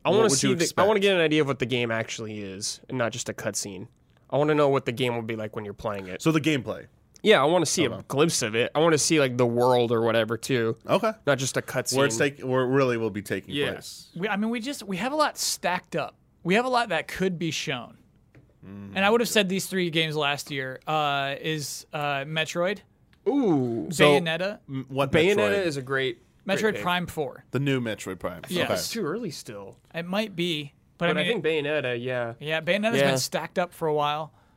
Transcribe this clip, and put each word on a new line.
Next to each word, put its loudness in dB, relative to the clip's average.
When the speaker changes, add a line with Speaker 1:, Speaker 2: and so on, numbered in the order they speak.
Speaker 1:
I 2
Speaker 2:
what 4
Speaker 1:
wanna 6
Speaker 2:
would 4
Speaker 1:
see 2
Speaker 2:
you 4
Speaker 1:
the, 0
I 4
Speaker 2:
expect? 2
Speaker 1:
wanna 4
get 4
an 4
idea 4
of 2
what -2
the 0
game 0
actually -6
is -8
and -6
not 0
just -8
a -6
cutscene. -8
I 0
wanna 4
know 4
what 0
the 0
game 0
will -4
be -6
like -8
when -8
you're -10
playing -6
it. -10
Speaker 2:
So 4
the 0
gameplay. -2
Speaker 1:
Yeah, 6
I 4
wanna 4
see 2
Speaker 2:
Okay. -4
Speaker 1:
a -12
glimpse 2
of -2
it. 2
I 0
wanna 6
see, 4
like, 2
the 4
world 4
or 4
whatever, 2
too. 0
Speaker 2:
Okay. 2
Speaker 1:
Not 4
just -4
a 0
cutscene. -2
Speaker 2:
Where 4
it's -2
take-, 0
where 0
it 0
really 4
will -2
be -6
taking -6
Speaker 1:
Yeah. -2
Speaker 2:
place. -14
Speaker 3:
We, -4
I -2
mean, -2
we -4
just, -8
we -6
have -4
a -4
lot 0
stacked -4
up. -6
We 2
have 4
a -2
lot 2
that -2
could -2
be -2
shown. -6
Speaker 2:
Mm. -14
Speaker 3:
And 0
I 4
would 4
have 0
said 2
these -2
three -2
games 0
last -2
year, -6
uh, 0
is, -6
uh, -4
Metroid, -2
Speaker 1:
Ooh. 2
Speaker 2:
So, 4
Speaker 3:
Bayonetta. -4
Speaker 2:
m-, -8
what 0
Speaker 1:
Bayonetta 6
Speaker 2:
Metroid? 2
Speaker 1:
is -2
a -6
great, -2
Speaker 3:
Metroid 0
Speaker 1:
great 2
pick. -6
Speaker 3:
Prime 0
four. -6
Speaker 2:
The 0
new 2
Metroid -6
Prime. -6
Speaker 3:
Yes. -2
Speaker 2:
Okay. 0
Speaker 1:
It's -4
too -6
early -6
still. -14
Speaker 3:
It -6
might -4
be, -4
but 0
Speaker 1:
But 2
Speaker 3:
I 2
Speaker 1:
I 0
Speaker 3:
mean, 0
Speaker 1:
think -6
Bayonetta, 0
yeah. -4
Speaker 3:
yeah, -4
Bayonetta's 0
Speaker 1:
Yeah. 4
Speaker 3:
been 0
stacked -4
up -2
for -4
a 2
while. -2